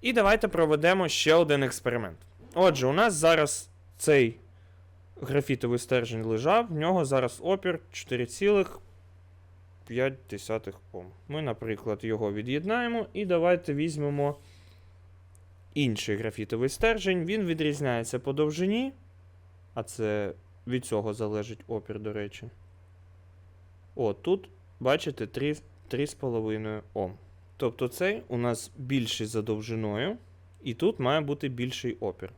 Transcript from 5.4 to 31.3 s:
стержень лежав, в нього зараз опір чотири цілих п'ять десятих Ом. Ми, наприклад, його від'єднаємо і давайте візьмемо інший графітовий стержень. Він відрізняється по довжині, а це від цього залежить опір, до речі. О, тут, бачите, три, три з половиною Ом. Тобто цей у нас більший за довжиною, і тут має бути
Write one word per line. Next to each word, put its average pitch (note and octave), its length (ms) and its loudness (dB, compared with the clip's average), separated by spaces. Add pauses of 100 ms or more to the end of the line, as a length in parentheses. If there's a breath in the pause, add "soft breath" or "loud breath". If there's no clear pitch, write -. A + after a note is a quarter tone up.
стержень A#2 460 0
лежав, C#3+ 420 2
в F#3+ 60 -8
нього E3 320 2
зараз C3 380 0
опір F3+ 380 -2 (120)
чотири B2 340 -4
цілих G3 540 0 (1040)
п'ять B2+ 280 -2 (160)
десятих G#2 440 -6 (180)
Ом. F2+ 140 -12 (220)
Ми, D3+ 140 -6
наприклад, A2+ 600 -4
його A2 280 -2
від'єднаємо G3 800 -2
і G3+ 120 -4
давайте F3 500 2
візьмемо C#3+ 600 -2 (1400 soft breath)
інший A2+ 420 0
графітовий A2+ 520 -4
стержень. F#3+ 560 0
Він G#3 180 -2
відрізняється C#3+ 760 -2
по C#3 140 -4
довжині, F3+ 600 0 (840)
а A#2 80 -6
це G#2 500 -4 (340)
від B2 180 -2
цього G#2+ 300 -2
залежить G#2+ 540 -6
опір, G#2+ 320 -8
до G#2+ 120 -8
речі. G#2+ 380 -10 (1400)
О, A2+ 180 -2
тут, F#3+ 360 -2 (320)
бачите, C3+ 460 0
три, D3 300 -4 (320)
три C#3 180 -4
з - 80 -10
половиною G#2+ 680 -4 (120)
Ом. G2 200 -4 (420)
Тобто B2+ 320 -2
цей G3 400 -4
у B2 80 -4
нас A#2+ 400 -2
більший B2+ 500 -2
за A2 160 -4
довжиною, A2 760 -4 (460)
і A#2+ 120 -6
тут F#3 240 0
має C#3 220 2
бути C#3+ 280 -4